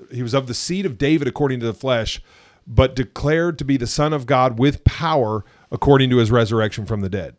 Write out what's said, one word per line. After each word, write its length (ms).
He 100
was 100
of 140
the 80
seed 320
of 100
David 300
according 320
to 80
the 80
flesh, 480
but 260
declared 640
to 60
be 120
the 120
Son 240
of 140
God 340
with 240
power 600
according 380
to 80
his 120
resurrection 560
from 140
the 80
dead. 300